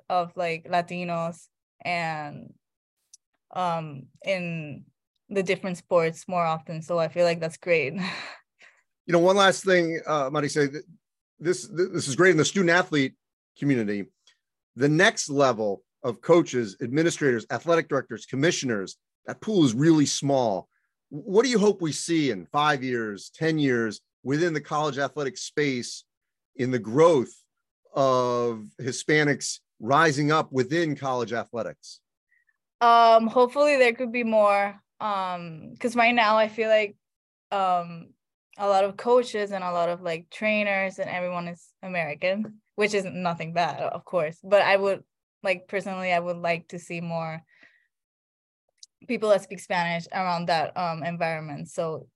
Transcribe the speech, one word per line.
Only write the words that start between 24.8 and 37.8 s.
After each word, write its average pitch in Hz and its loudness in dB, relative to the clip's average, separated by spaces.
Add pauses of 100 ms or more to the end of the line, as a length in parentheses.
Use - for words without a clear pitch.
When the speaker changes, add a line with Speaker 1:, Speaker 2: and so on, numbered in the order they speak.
Speaker 2:
athletic 139 -4
space - -4 (540)
in 127 -2
the 123 0
growth 127 4 (640)
of 123 0 (140)
Hispanics 147 0 (180)
rising 147 2
up 156 0
within 139 -2
college 123 -4
athletics? 107 -10 (800)
Speaker 1:
Um, 226 8
hopefully 277 4
there 247 6
could 240 -6
be 240 -2
more, 202 2 (160)
um, 185 -6
'cause 226 -4
right 233 4
now 220 4
I 220 2
feel 220 -4
like, 214 2 (560)
um, 175 -2 (500)